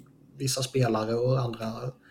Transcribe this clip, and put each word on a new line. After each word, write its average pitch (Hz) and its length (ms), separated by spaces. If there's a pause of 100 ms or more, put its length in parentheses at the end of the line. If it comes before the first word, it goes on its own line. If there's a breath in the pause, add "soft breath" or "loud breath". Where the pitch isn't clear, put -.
(380)
vissa 139 240
spelare 113 540
och 127 240
andra 113 300 (420 soft breath)